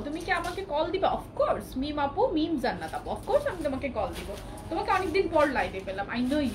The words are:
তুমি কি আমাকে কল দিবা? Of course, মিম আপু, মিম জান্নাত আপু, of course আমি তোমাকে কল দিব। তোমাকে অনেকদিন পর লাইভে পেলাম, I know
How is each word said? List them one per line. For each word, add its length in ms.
তুমি 140
কি 120
আমাকে 300
কল 300
দিবা? 260
Of 240
course, 360
মিম 220
আপু, 280
মিম 320
জান্নাত 340
আপু, 220
of 140
course 220
আমি 120
তোমাকে 260
কল 180
দিব। 280
তোমাকে 220
অনেকদিন 420
পর 140
লাইভে 380
পেলাম, 220
I 20
know 140